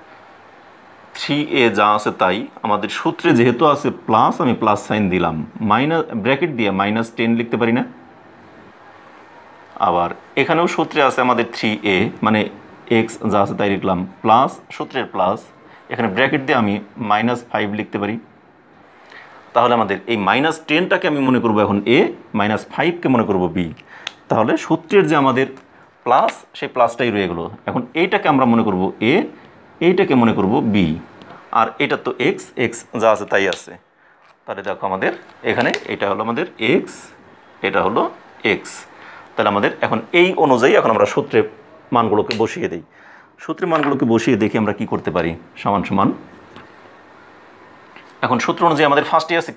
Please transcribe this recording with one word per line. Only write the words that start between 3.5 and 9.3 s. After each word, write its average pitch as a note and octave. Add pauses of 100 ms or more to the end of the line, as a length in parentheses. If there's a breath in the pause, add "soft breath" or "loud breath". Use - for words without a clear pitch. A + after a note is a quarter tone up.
আছে C#3 (200)
plus, B2+ (100)
আমি B2
plus G#2+
sign G#2+ (100)
দিলাম, F2 (360)
Minus C#3+ (200)
bracket C#3
দিয়ে G#2
মাইনাস G#2+ (100)
টেন A#2
লিখতে A#2
পারি A#2
না? C#3+ (2000)